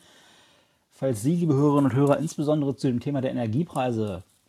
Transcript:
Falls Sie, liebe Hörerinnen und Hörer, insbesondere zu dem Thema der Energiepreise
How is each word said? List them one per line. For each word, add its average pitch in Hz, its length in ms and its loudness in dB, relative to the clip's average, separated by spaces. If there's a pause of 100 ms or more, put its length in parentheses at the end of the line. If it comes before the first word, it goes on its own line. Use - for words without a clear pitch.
(920)
Falls 127 300 -4
Sie, 151 120 2
liebe 170 200 2
Hörerinnen 143 360 4
und 113 60 0
Hörer, 139 220 4
insbesondere 147 580 -2
zu - 100 -2
dem 120 140 0
Thema 143 200 -4
der 127 120 -2
Energiepreise 117 920 -2 (260)